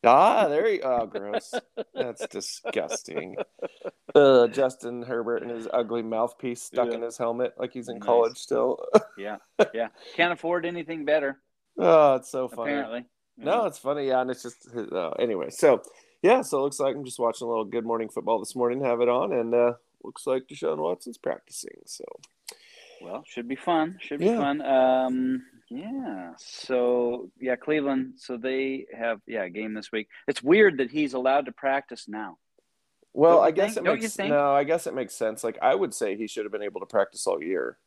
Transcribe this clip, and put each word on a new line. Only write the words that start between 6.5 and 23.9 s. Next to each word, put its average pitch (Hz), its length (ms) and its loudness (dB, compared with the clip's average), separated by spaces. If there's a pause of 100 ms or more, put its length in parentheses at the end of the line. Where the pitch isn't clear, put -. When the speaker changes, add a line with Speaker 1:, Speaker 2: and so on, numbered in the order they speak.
Speaker 1:
stuck 120 260 -2
Speaker 2:
Yeah. 117 80 -4
Speaker 1:
in 117 60 -6
his 117 160 -8
helmet 120 400 -2
like 127 140 -6
he's 120 160 -12
in 117 100 -10
Speaker 2:
Nice. 104 80 -8
Speaker 1:
college 117 320 4
still. 123 400 -2 (160)
<laughs> - 240 4
Speaker 2:
Yeah, - 180 -8 (380)
yeah. 113 140 -2 (260)
Can't 175 180 2
afford 170 320 -4
anything 165 400 -8
better, 143 360 0 (380)
Speaker 1:
Oh, 156 360 8
it's 131 160 -6
so 131 180 -4
funny. 117 240 -6
Speaker 2:
apparently. 123 320 -6 (320)
Speaker 1:
No, 214 260 0
Speaker 2:
Yeah. 208 40 0
Speaker 1:
it's 156 120 -6
funny, 143 300 -2
yeah, 127 140 2
and 127 80 -2
it's 123 120 -8
just, - 320 -16
uh, 90 440 -4
anyway. 92 320 -2
So, 135 320 6 (400)
yeah, 240 180 6
so 160 200 -2
it - 20 2
looks 143 180 -2
like 135 160 0
I'm 143 80 -10
just 123 140 -14
watching 117 280 -2
a 117 40 -4
little 113 160 -2
Good 113 180 -4
Morning 113 240 -2
Football 110 300 -2
this 110 180 -8
morning, 123 260 0
have 120 200 2
it 123 80 4
on, 160 220 0
and, 117 220 0
uh, 120 200 4 (280)
looks - 240 -14
like 131 200 -2
Deshaun 156 320 -6
Watson's 165 400 -6
practicing, - 680 -10
so. - 200 -16 (1000)
Speaker 2:
Well, 90 240 -10
should 120 200 -10
be 131 100 -6
fun. 170 440 -2